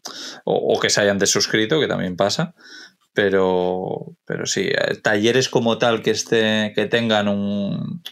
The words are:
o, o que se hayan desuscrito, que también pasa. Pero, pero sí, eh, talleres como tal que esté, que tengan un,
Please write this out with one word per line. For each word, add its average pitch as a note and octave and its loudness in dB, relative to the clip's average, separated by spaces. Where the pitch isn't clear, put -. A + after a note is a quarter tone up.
o, - 0
o - 0
que G2+ 0
se - 2
hayan G2+ 4
desuscrito, G#2+ 0
que A#2 0
también F#2 -4
pasa. G#2+ -2
Pero, F#2 0
pero - -6
sí, - -2
eh, - 0
talleres A2+ 2
como A#2 0
tal A2+ 0
que A2 2
esté, G#2+ 2
que G#2+ 0
tengan A2 2
un, G2+ -4